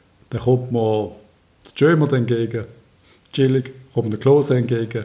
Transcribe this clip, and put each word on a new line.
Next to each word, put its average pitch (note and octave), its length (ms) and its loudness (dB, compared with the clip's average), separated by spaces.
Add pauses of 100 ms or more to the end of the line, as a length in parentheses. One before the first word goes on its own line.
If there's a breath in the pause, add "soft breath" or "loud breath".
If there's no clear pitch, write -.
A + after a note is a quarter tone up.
(300 soft breath)
dann A#2 120 -6
kommt B2 280 0
mir A2 400 -2 (540)
der - 240 0
Jömer D#3 240 2
entgegen, A#2 540 -2 (680 soft breath)
chillig, C3 400 0 (200)
kommt A#2 140 -2
mir G#2+ 40 -4
der G#2+ 100 -6
Klose C#3 360 4
entgegen, A2+ 480 -4